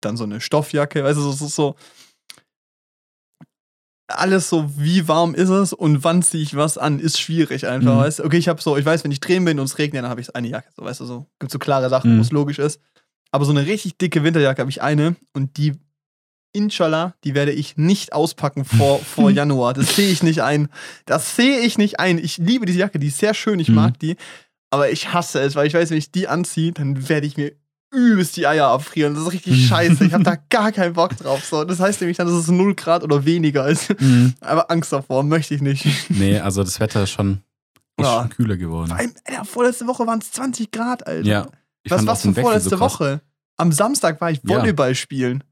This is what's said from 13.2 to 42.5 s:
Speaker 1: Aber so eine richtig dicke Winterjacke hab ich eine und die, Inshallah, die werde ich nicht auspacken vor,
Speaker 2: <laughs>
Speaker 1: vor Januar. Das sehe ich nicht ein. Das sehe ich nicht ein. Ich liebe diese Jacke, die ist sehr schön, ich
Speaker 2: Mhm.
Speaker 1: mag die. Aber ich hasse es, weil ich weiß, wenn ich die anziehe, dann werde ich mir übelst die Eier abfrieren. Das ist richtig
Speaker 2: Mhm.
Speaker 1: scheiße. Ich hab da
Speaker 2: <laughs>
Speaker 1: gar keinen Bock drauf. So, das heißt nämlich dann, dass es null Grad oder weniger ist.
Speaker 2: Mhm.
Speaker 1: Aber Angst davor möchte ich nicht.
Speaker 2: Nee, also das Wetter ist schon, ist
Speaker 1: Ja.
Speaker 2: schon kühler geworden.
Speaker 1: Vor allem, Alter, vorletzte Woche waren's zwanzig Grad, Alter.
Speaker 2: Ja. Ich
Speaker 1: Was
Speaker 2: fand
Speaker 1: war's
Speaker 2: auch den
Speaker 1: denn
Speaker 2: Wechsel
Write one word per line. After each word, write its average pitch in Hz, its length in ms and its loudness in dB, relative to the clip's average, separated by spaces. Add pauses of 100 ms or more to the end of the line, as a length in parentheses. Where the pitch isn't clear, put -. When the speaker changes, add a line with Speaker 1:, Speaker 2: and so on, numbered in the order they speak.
Speaker 1:
Aber 143 140 2
so 143 80 2
eine 143 140 2
richtig 202 320 -4
dicke 160 260 0
Winterjacke 151 380 2
hab 135 60 -2
ich - 140 -8
eine 151 320 2 (180)
und 139 260 -6
die, 147 160 0 (760)
Inshallah, 175 680 -2
die 139 140 -4
werde 143 160 2
ich - 240 -6
nicht 175 360 0
auspacken 147 520 -2
vor, 139 340 4
Speaker 2:
<laughs> - 60 -8
Speaker 1:
vor 214 260 2
Januar. 135 440 2
Das 143 200 0
sehe 202 160 2
ich 175 140 0
nicht 160 180 2
ein. 147 260 0 (380)
Das - 300 -2
sehe 254 240 4
ich 233 180 0
nicht 208 220 0
ein. 175 180 2
Ich 160 200 -6
liebe 214 280 0
diese 180 140 0
Jacke, 196 180 -2
die 143 80 -2
ist 139 120 -4
sehr 214 160 2
schön, 214 260 -2
ich - 80 0
Speaker 2:
Mhm. 113 80 6
Speaker 1:
mag 113 240 4
die. 160 160 -4 (560)
Aber 139 180 2
ich - 220 -4
hasse 170 280 0
es, 139 140 0
weil 151 140 2
ich 151 60 -4
weiß, 170 160 2
wenn 160 80 0
ich 147 120 -6
die 185 160 -4
anziehe, 170 460 -2
dann 139 360 -4
werde 151 200 0
ich 147 80 -10
mir 143 160 -6 (400)
übelst 226 440 2
die 170 100 -2
Eier 147 220 4
abfrieren. 147 460 0
Das 151 100 -4
ist 175 80 -4
richtig 180 220 -2
Speaker 2:
Mhm. 127 120 6
Speaker 1:
scheiße. 170 380 4
Ich 170 80 4
hab 208 120 4
da - 120 2
Speaker 2:
<laughs> - 120 -16
Speaker 1:
gar 220 240 2
keinen 180 220 0
Bock 170 220 0
drauf. 139 280 -4
So, 156 200 -2
das 180 160 -4
heißt 202 200 0
nämlich 175 180 -2
dann, 175 100 0
dass 175 80 2
es 165 120 0
null 185 280 4
Grad 170 280 0
oder 143 200 2
weniger 151 440 2
ist. 170 320 0
Speaker 2:
Mhm. 127 400 6
Speaker 1:
Aber - 300 0
Angst 170 220 -2
davor 139 320 -2
möchte 151 300 0
ich 143 60 -2
nicht. 139 260 -2 (220)
Speaker 2:
Nee, 101 300 2
also 95 260 -2
das 90 140 -8
Wetter 110 260 0
ist 92 60 -4
schon, 98 300 -2 (560)
ist 147 100 0
Speaker 1:
Ja. 120 160 2
Speaker 2:
schon 117 80 -4
kühler 107 260 -2
geworden. 82 340 -6
Speaker 1:
Vor 85 80 -4
allem, 240 140 -4 (120)
Alter, 254 200 -10
vorletzte 240 440 -2
Woche 247 180 -4
waren's 226 260 -4
zwanzig 247 400 -6
Grad, 240 340 -6
Alter. 82 220 -2
Speaker 2:
Ja. 104 200 0 (340)
Ich - 80 -8
Speaker 1:
Was 180 80 2
Speaker 2:
fand 107 100 2
Speaker 1:
war's 220 100 0
Speaker 2:
auch - 40 -8
den 208 80 2
Speaker 1:
denn 185 60 2
Speaker 2:
Wechsel 240 140 0